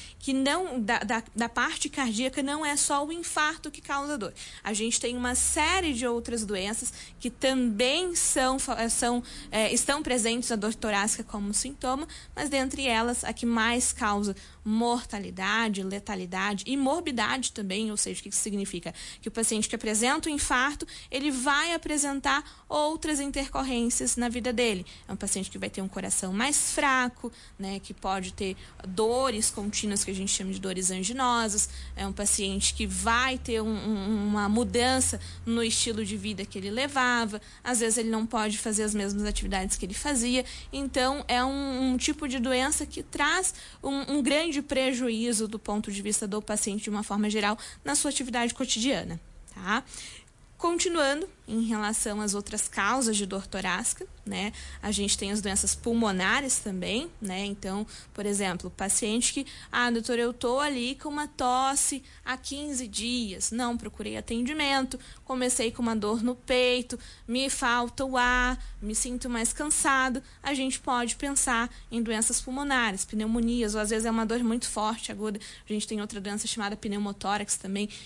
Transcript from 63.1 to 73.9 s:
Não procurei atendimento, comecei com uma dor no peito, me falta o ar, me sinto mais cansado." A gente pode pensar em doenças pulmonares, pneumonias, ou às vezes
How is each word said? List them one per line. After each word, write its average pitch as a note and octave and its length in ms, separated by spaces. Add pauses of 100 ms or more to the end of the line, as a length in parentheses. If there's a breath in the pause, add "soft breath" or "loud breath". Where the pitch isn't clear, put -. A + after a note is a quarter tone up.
Não A#3+ 260
procurei G#3+ 400
atendimento, C4 840 (240 loud breath)
comecei B3+ 480
com A#3+ 100
uma A3+ 140
dor G#3+ 260
no B3 140
peito, B3 640 (260 loud breath)
me C4 240
falta A#3+ 540
o C4 140
ar, B3 440 (200 loud breath)
me G#3 120
sinto B3 360
mais A3+ 240
cansado." C4+ 680 (220 loud breath)
A C#4 100
gente C4 280
pode A#3+ 340
pensar B3+ 580 (160 loud breath)
em A#3 140
doenças A3 380
pulmonares, B3+ 640
pneumonias, A3+ 680
ou G#3+ 60
às G#3 100
vezes A3 160